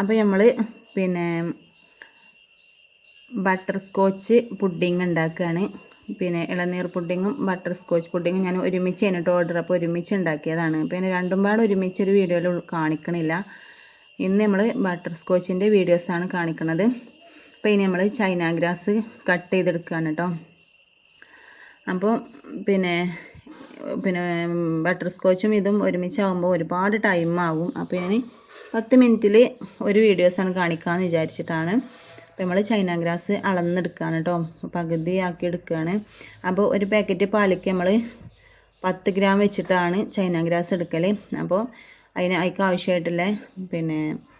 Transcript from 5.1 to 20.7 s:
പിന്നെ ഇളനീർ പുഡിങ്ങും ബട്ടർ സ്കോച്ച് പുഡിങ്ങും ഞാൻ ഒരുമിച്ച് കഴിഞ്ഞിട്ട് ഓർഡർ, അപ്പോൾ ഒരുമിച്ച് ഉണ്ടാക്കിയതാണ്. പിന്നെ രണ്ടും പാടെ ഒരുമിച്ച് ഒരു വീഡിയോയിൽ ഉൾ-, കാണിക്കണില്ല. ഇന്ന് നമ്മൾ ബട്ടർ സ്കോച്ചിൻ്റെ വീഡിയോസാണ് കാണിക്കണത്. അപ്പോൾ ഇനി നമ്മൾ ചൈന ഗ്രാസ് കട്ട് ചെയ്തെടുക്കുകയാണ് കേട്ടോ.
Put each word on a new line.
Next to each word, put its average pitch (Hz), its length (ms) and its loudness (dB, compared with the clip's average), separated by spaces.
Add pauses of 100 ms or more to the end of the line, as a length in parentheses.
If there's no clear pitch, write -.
പിന്നെ 175 220 -2 (120)
ഇളനീർ 180 420 -4
പുഡിങ്ങും 180 380 -2 (140)
ബട്ടർ 180 340 -4
സ്കോച്ച് 170 320 -2
പുഡിങ്ങും 175 340 0
ഞാൻ 180 100 -2 (100)
ഒരുമിച്ച് 180 380 -2
കഴിഞ്ഞിട്ട് 180 320 0
ഓർഡർ, 175 240 0
അപ്പോൾ 165 160 -2
ഒരുമിച്ച് 170 420 -2
ഉണ്ടാക്കിയതാണ്. 160 600 -2 (120)
പിന്നെ 185 240 -2
രണ്ടും 185 320 0
പാടെ 214 200 2
ഒരുമിച്ച് 190 380 0
ഒരു 190 140 2
വീഡിയോയിൽ 175 320 2
ഉൾ-, 175 100 -2 (140)
കാണിക്കണില്ല. 160 580 -2 (920)
ഇന്ന് 196 180 4
നമ്മൾ 196 160 4 (260)
ബട്ടർ 175 360 -4
സ്കോച്ചിൻ്റെ 185 540 0
വീഡിയോസാണ് 175 580 2
കാണിക്കണത്. 165 500 -2 (720)
അപ്പോൾ 214 160 0
ഇനി 202 140 4
നമ്മൾ 180 160 0 (180)
ചൈന 175 380 0
ഗ്രാസ് 175 360 0 (360)
കട്ട് 175 240 -2
ചെയ്തെടുക്കുകയാണ് 165 580 0
കേട്ടോ. 170 160 -2 (1700)